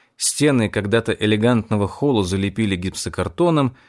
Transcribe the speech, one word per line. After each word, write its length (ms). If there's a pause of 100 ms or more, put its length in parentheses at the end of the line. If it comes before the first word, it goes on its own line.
(180)
стены 520
когда-то 420
элегантного 760
холла 360
залепили 520
гипсокартоном, 1000 (140)